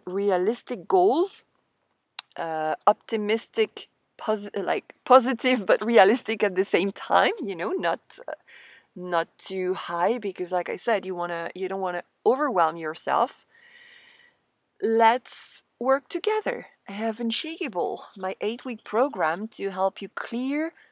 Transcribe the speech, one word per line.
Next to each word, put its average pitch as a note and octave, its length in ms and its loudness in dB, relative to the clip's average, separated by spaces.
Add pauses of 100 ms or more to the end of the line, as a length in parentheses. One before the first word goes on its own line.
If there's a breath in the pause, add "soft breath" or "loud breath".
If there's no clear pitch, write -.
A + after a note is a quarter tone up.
realistic G3 800 0
goals, A3 560 4 (920)
uh, D#3 380 -4 (100)
optimistic, G#3+ 1040 0 (280)
posi-, G3+ 460 -4
like, D#3 300 -4 (100)
positive B3 640 4
but G#3 180 4
realistic A3 600 4
at F#3+ 120 0
the F#3+ 80 4
same G3 280 2
time, F#3+ 420 2 (100)
you G3 120 -6
know, F3+ 160 -4
not, G3 280 -2 (280)
uh, - 60 -8 (640 loud breath)
not F3 320 -2 (100)
too F#3 360 -4
high, F3+ 460 -2
because F#3 320 -8
like F3+ 180 -2
I - 80 -6
said, G3+ 280 -2
you F#3 100 -6
wanna, E3+ 400 -6
you F#3 120 -6
don't G3 140 -6
wanna F3+ 220 -4 (220)
overwhelm G#3+ 520 2
yourself. D#3+ 680 -2 (1400 loud breath)
Let's A3+ 800 2 (160)
work C4 280 0
together. F#4+ 600 -4 (200)
I G#3 40 -14
have A3 280 -6
Unshakable, A#3 880 -4 (100)
my F#3+ 260 -8
eight-week A#3 420 -6
program G#3 680 0
to G3 220 -6
help F#3+ 300 -2
you G3 80 -10
clear C#4+ 640 -4 (180 soft breath)